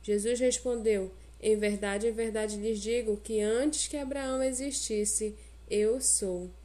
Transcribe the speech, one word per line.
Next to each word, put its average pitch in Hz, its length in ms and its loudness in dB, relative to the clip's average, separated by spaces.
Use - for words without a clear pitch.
Jesus 208 360 0
respondeu: 226 720 2
"Em 214 140 4
verdade, 208 500 0
em 233 60 2
verdade 214 460 -2
lhes 214 220 0
digo 220 360 0
que 214 240 -2
antes 247 480 2
que 302 80 -6
Abraão 269 460 -2
existisse, 226 920 0
eu 214 320 2
sou." 180 500 0